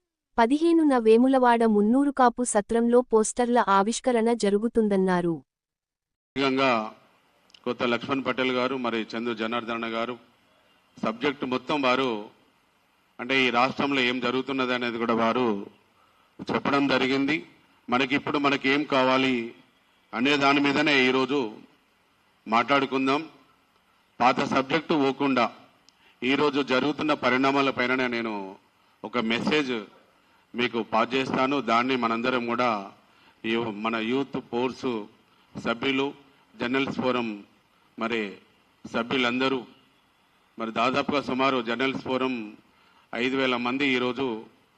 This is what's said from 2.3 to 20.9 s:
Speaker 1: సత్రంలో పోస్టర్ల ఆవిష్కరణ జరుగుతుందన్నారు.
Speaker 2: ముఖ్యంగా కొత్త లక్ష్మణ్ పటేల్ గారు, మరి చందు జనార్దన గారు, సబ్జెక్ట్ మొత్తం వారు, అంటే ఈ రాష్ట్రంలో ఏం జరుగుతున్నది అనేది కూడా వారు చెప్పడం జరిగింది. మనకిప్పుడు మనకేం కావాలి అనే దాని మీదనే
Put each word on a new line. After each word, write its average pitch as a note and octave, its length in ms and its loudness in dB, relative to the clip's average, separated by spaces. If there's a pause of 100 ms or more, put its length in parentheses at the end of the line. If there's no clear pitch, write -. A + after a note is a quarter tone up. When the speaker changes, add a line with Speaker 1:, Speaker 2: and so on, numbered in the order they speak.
Speaker 1:
సత్రంలో A#3 580 2
పోస్టర్ల A#3 640 2
ఆవిష్కరణ A3+ 680 2
జరుగుతుందన్నారు. G3 1120 0 (920)
Speaker 2:
ముఖ్యంగా C3 560 2 (680)
కొత్త B2 200 -4
లక్ష్మణ్ B2+ 440 -2
పటేల్ B2+ 240 -2
గారు, B2+ 240 -2
మరి A#2 320 -4 (100)
చందు A#2+ 160 -6
జనార్దన A2+ 520 -6
గారు, A#2 320 -6 (880)
సబ్జెక్ట్ A#2+ 420 -4
మొత్తం C3 360 -4
వారు, B2+ 440 0 (920)
అంటే B2+ 280 0
ఈ - 20 2
రాష్ట్రంలో C3 520 0
ఏం B2 180 0
జరుగుతున్నది B2+ 540 -2
అనేది A#2+ 240 -4
కూడా A#2 160 0
వారు A2+ 680 -2 (720)
చెప్పడం C#3 340 0
జరిగింది. C3+ 580 0 (440)
మనకిప్పుడు C3+ 480 -2
మనకేం C#3 460 0
కావాలి C3 720 0 (580)
అనే C3+ 240 2
దాని C#3 220 4
మీదనే C#3+ 480 2